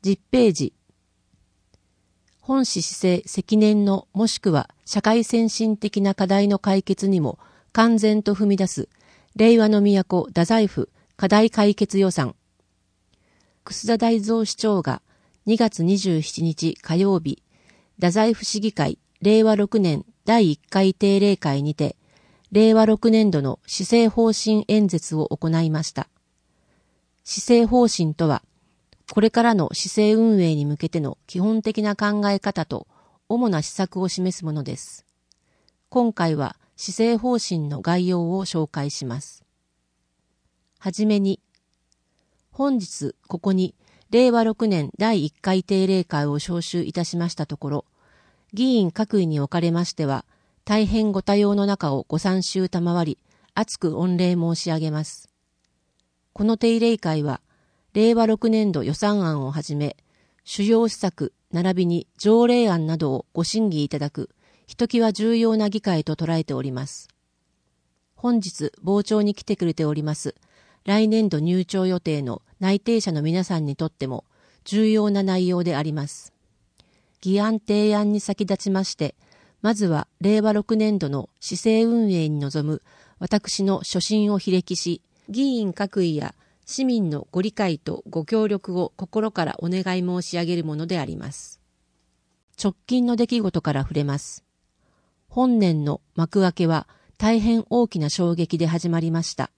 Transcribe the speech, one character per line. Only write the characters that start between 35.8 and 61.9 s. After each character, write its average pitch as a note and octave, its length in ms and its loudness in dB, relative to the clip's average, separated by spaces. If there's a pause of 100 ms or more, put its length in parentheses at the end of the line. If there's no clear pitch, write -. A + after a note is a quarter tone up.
今 A#3+ 240 0
回 E3 220 0
は D3 220 -4 (200)
市 - 140 -12
政 A3+ 280 0
方 A#3+ 200 0
針 D#3+ 300 -4
の C#3+ 120 -6
概 F3+ 280 0
要 F3 280 0
を F#3+ 80 -4
紹 D#3+ 260 -4
介 C#3+ 200 -6
し - 160 -10
ま B2 160 -8
す。 - 240 -20 (1300)
は F#3+ 140 -8
じ G#3+ 140 -2
め G#3 140 2
に、 G3 200 0 (1120)
本 C4+ 260 -2
日 E3+ 380 -6 (140)
こ F3 100 -8
こ G3 140 -2
に F#3 220 0 (360)
令 B3 200 4
和 A#3 140 2
六 A3 240 0
年 D#3+ 300 0
第 G#3 260 0
一 D3+ 160 -4
回 F#3+ 220 0
定 F#3+ 240 0
例 F#3 180 2
会 D3 220 -2
を C#3+ 80 -2
招 E3+ 260 -4
集 F3 220 -4
い - 100 -6
た F3 120 -4
し E3+ 120 -6
ま E3+ 140 -2
し - 40 -12
た D3+ 120 -6
と C#3+ 100 -10
こ C#3 140 -8
ろ、 C#3+ 140 -4 (680)
議 A3 120 -2
員 A3+ 260 2
各 G#3 320 -2
位 E3+ 40 2
に D3+ 140 -2
お C#3 80 -4
か F3 120 -2
れ E3+ 100 0
ま E3+ 160 0
し - 80 -12
て D#3 100 -4
は、 C#3 220 -4 (380)
大 G#3+ 220 0
変 G#3+ 240 0
ご F#3+ 120 -2
多 G3+ 120 0
様 G3+ 220 4
の G3+ 100 2
中 F#3 260 -2
を C3+ 160 -4
ご D#3+ 100 -2
参 F#3 260 0
集 F#3 240 -2
賜 F3 360 0
り、 D3+ 140 -6 (340)
厚 - 280 -6
く E3+ 160 0
御 D#3+ 100 -2
礼 F3+ 280 0
申 E3+ 200 0
し E3 160 -6
上 D#3+ 80 -2
げ D#3 140 -4
ま D3+ 100 -4
す。 - 260 -14 (1040)
こ G3+ 120 -4
の A3 120 2
定 A#3 220 2
例 A#3 200 2
会 D#3 260 -2
は、 C#3+ 160 -4 (540)
令 A3 200 4
和 A3+ 140 4
六 A3 200 0
年 A3 220 2
度 D3+ 140 -2
予 C#3 100 -2
算 G#3 320 0
案 D3 180 -2
を C3 60 -6
は D3+ 120 -6
じ D3+ 120 -8
め、 D3 220 -4 (480)
主 - 180 -6
要 A3+ 240 4
施 G#3 100 -4
策 - 360 -6 (180)
並 F3 240 0
び F3+ 120 0
に E3+ 200 -2 (100)